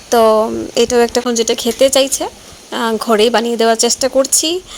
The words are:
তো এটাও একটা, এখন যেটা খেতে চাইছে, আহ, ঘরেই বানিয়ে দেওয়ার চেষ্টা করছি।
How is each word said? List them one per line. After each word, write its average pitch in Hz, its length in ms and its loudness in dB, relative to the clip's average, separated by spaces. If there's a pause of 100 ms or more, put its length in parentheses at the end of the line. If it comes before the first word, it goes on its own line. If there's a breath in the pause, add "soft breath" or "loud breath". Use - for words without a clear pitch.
তো 220 420 4 (240)
এটাও 240 240 2
একটা, 233 200 2
এখন 240 140 -2
যেটা 226 200 0
খেতে 247 360 0
চাইছে, 269 340 0
আহ, 226 760 -8
ঘরেই 226 300 2
বানিয়ে 233 280 -2
দেওয়ার 226 180 2
চেষ্টা 240 340 -2
করছি। 311 520 -2 (160 loud breath)